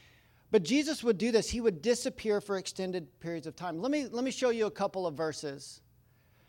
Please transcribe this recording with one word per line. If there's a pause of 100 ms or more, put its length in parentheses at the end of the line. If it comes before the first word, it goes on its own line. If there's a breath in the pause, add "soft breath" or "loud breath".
(500 soft breath)
but
Jesus
would
do
this.
He
would
disappear
for
extended
periods
of
time.
Let
me,
let
me
show
you
a
couple
of
verses. (680 soft breath)